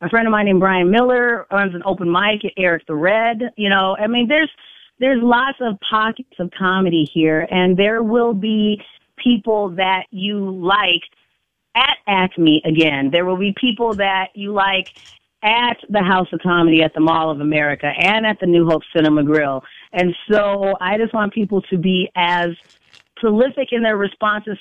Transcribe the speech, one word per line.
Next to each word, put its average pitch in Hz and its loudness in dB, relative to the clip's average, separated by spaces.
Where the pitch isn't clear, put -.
A 170 -6
friend 226 2
of 220 0
mine 208 2
named 190 4
Brian 185 2
Miller 240 2
runs 196 -2
an 175 -10
open 185 -4
mic 208 0
at 180 -8
Eric 175 -2
the 160 -8
Red. 220 0
You 208 -2
know, 190 0
I 214 -2
mean, 240 0
there's, 302 0
there's 254 2
lots 240 2
of 220 -4
pockets 220 -4
of 175 -6
comedy 185 2
here, 156 2
and 185 2
there 214 2
will 233 2
be 214 -2
people 214 2
that 185 0
you 196 -4
like 185 0
at 269 0
Acme 180 2
again. 151 0
There 175 2
will 185 -2
be 196 -2
people 233 -2
that 190 -2
you 202 -10
like 196 -2
at 240 0
the 202 0
House 185 0
of 160 -6
Comedy 165 4
at 156 0
the 156 -2
Mall 160 2
of 147 -6
America 147 -2
and 208 0
at 214 -2
the 190 -2
New 170 4
Hope 160 0
Cinema 151 2
Grill. 143 0
And 180 0
so 202 0
I 185 -2
just 226 -2
want 208 -2
people 202 -2
to 190 -2
be 185 0
as 175 0
prolific 247 0
in 233 -2
their 214 0
responses 208 -4